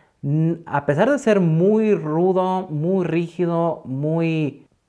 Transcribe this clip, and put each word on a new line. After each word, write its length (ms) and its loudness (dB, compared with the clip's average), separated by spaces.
n-, 440 0
a 180 -4
pesar 240 2
de 120 0
ser 180 2
muy 560 4
rudo, 760 0
muy 380 -2
rígido, 800 -2
muy 800 -2